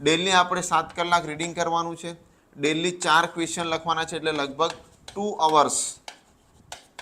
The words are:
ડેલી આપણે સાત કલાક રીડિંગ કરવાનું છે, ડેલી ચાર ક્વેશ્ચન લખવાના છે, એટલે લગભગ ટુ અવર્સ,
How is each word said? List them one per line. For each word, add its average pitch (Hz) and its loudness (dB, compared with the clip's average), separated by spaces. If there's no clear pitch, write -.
ડેલી 165 2
આપણે 180 2
સાત 160 -2
કલાક 170 2
રીડિંગ 156 -6
કરવાનું 170 -2
છે, 170 -10
ડેલી 156 0
ચાર 170 4
ક્વેશ્ચન 170 -4
લખવાના 160 -2
છે, 165 -6
એટલે 156 -2
લગભગ 147 -2
ટુ 208 -4
અવર્સ, 151 2